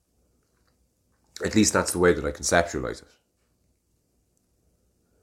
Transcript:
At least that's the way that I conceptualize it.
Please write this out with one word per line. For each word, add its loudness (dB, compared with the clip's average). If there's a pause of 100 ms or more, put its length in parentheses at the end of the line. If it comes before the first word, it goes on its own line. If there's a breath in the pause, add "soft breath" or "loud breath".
(1400)
At -2
least 4
that's 0
the -4
way 4
that -2
I -4
conceptualize -2
it. -20 (2250)